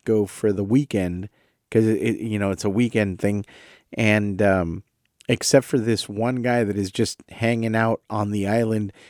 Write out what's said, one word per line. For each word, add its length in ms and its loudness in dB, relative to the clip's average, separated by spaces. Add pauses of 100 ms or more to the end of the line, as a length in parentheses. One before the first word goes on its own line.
go 220 2
for 260 -2
the 120 -2
weekend 640 0 (420)
'cause 160 4
it, 140 2
it, 200 -2
you 180 -4
know, 120 0
it's 140 -6
a 60 0
weekend 480 0
thing, 260 -2 (480)
and, 480 0
um, 440 0 (440)
except 380 2
for 120 0
this 300 -2
one 340 -4
guy 200 0
that 140 -2
is 160 -2
just 380 -2
hanging 440 0
out 340 2
on 220 -2
the 160 -2
island, 460 0 (180)